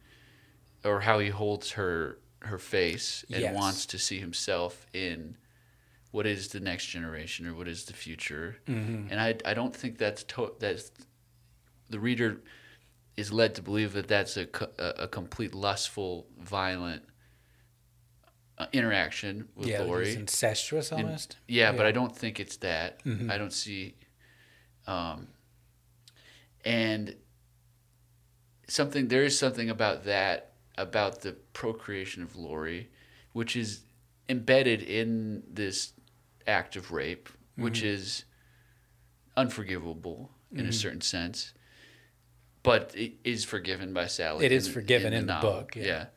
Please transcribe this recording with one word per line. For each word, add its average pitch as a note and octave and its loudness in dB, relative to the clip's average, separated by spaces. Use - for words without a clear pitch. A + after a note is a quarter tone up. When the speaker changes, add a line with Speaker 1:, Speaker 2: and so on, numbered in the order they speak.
Speaker 1:
or G#2 2
how G#2+ 6
he G2+ 2
holds G#2 0
her, E2 0
her G2 -6
face F2+ 0
and G2+ 0
Speaker 2:
Yes. G2+ 0
Speaker 1:
wants G2 0
to F#2 -8
see F#2+ -2
himself F2 -2
in E2 -4
what G#2 0
is G2 -2
the G2+ -8
next F2+ -4
generation E2 -6
or E2+ -6
what F2 -8
is E2+ -8
the - -12
future. D#2+ -8
Speaker 2:
Mm-hmm. A2 -4
Speaker 1:
And G2+ -2
I, A2+ 2
I G2+ 2
don't A#2+ -2
think A#2 -8
that's G#2 0
to-, A2 -4
that's, G2+ -2
the A2 -6
reader A#2 2
is G#2 -4
led A2 6
to F#2 -6
believe G2+ 0
that G2 -2
that's G2+ 4
a F2+ -2
co-, - -4
a, E2+ -2
a F2+ -4
complete F#2 -6
lustful, G2 -2
violent, F2+ -2
uh, - -6
interaction G#2 2
with G#2 -4
Speaker 2:
Yeah, G#2 0
Speaker 1:
Laurie. F2+ 2
Speaker 2:
he's A2 0
incestuous A2+ 0
Speaker 1:
And D#3+ 0
Speaker 2:
almost. D#3 -6
Speaker 1:
yeah, A#2 8
but A#2 2
Speaker 2:
Yeah. G#2+ 8
Speaker 1:
I A2 8
don't A#2+ 0
think G#2+ -4
it's - -8
that. F2 -2
Speaker 2:
Mm-hmm. A#2 -2
Speaker 1:
I G2+ 0
don't G2+ -4
see, G2 -6
um, F2 -4
and A2 2
something, C#3 2
there B2+ 6
is C#3 4
something A#2 2
about G#2+ 2
that, G2 2
about G2 0
the F#2+ -6
procreation G2+ -6
of E2 -12
Laurie, E2 -6
which A#2 -2
is A2 -4
embedded B2+ 6
in A2 0
this G2 -4
act G2+ 2
of F2+ -10
rape, D#2+ -4
which A#2 0
Speaker 2:
Mm-hmm. G#2+ 2
Speaker 1:
is G2+ -2
unforgivable F2+ -2
in D#3+ -8
a - -2
Speaker 2:
Mm-hmm. F#2 -2
Speaker 1:
certain G#2+ -2
sense, F2+ -4
but A#2 6
it A#2 -4
is A#2 -2
forgiven F#2 -4
by F2 0
Sally E2 2
Speaker 2:
It B2+ 6
is C3 6
Speaker 1:
in, - -4
Speaker 2:
forgiven A2+ 4
Speaker 1:
in A2 2
the A2+ 2
Speaker 2:
in G#2+ 0
the F#2 0
Speaker 1:
novel. E2 4
Speaker 2:
book, - -6
yeah. A2 -6
Speaker 1:
Yeah. E2 0